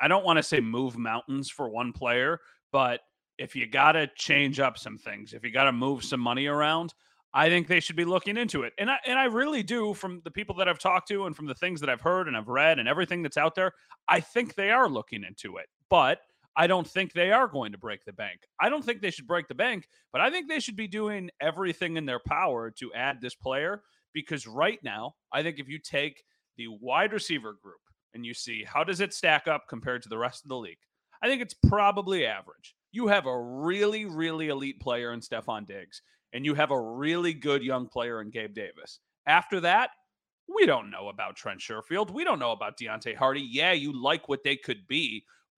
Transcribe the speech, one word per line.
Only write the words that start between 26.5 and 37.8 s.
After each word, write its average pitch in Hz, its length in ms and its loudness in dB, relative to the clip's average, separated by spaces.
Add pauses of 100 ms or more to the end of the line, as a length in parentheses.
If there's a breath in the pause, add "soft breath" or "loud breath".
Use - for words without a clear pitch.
the 117 100 -12
wide 131 460 -2
receiver 123 400 -6
group 92 260 -20 (320)
and 117 140 -12
you 117 80 -12
see 110 280 -10
how 147 220 -2
does 180 160 -4
it 196 140 -2
stack 156 340 2
up - 220 -2
compared 123 320 -6
to 107 80 -16
the 110 80 -6
rest 123 260 -4
of 143 60 -14
the 127 80 -6
league, 90 180 -12 (460 soft breath)
I 233 60 0
think 262 120 0
it's 220 140 -10
probably 196 720 4
average. 98 500 -8 (140)
You 226 160 -4
have 202 180 4
a 127 160 -2
really, 185 640 -2
really 160 440 -4
elite 139 320 -4
player 120 340 -2
in 117 60 -10
Stefon 110 460 -6
Diggs, 98 360 -16 (320)
and 131 100 -8
you 147 100 0
have 147 160 4
a 131 100 2
really 151 520 -2
good 139 300 0
young 127 240 -2